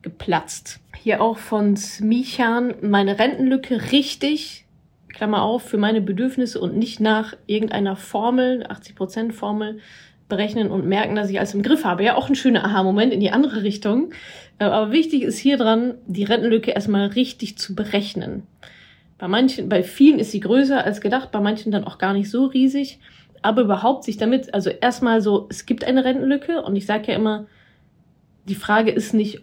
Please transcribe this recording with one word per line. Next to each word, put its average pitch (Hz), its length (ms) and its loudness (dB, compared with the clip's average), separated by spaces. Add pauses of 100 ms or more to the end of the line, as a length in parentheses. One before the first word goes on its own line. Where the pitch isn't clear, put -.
geplatzt." - 800 -6 (160)
Hier - 240 -2
auch 226 160 2
von 208 400 0
Smichan: 240 1040 -2
"Meine 202 380 2
Rentenlücke 254 760 0
richtig, 285 720 -2 (460)
Klammer 214 320 -2
auf, 233 200 0
für - 160 -4
meine 214 220 2
Bedürfnisse 240 600 -2
und 180 160 -4
nicht 226 240 -4
nach 220 340 0 (120)
irgendeiner 208 500 -2
Formel, 247 720 0
achtzig - 260 -16
Prozent 220 400 -6
Formel, 214 440 -6 (500)
berechnen 208 420 -2
und 185 160 -2
merken, 202 300 0
dass 208 120 -2
ich 196 100 -4
alles - 160 -4
im 202 100 0
Griff 311 200 2
habe." 185 200 0
Ja, 240 100 4
auch - 140 -2
ein 277 80 2
schöner 247 280 2
Aha-Moment 202 480 2
in 190 60 0
die 196 140 2
andere 220 320 0
Richtung. 220 480 -2 (480)
Äh, 208 60 2
aber 214 260 2
wichtig 311 300 2
ist - 160 -2
hier 277 180 4
dran, 233 380 2 (120)
die 185 160 -4
Rentenlücke 220 480 2
erstmal 202 380 0
richtig 226 500 -4
zu - 160 -8
berechnen. 202 720 -4 (720)
Bei 185 100 -10
manchen, 220 420 2
bei 185 140 2
vielen 277 380 6
ist 214 100 -4
sie 208 100 -4
größer 262 440 2
als 208 160 -2
gedacht, 247 320 -2
bei 208 80 -2
manchen 214 320 0
dann 202 120 0
auch - 140 -12
gar 190 140 0
nicht 202 180 -2
so 254 140 2
riesig. 269 560 0 (420)
Aber 220 200 2
überhaupt 214 420 0
sich 208 140 -6
damit, 247 360 0
also 190 160 0
erstmal 247 500 2
so, 202 300 0
es - 160 -14
gibt 226 160 -4
eine 262 220 2
Rentenlücke 277 580 0
und 196 140 -2
ich 196 100 -4
sag 214 220 -2
ja 233 60 -2
immer, 214 320 -2 (1000)
die 196 80 -6
Frage 220 380 2
ist - 220 -2
nicht, 214 280 0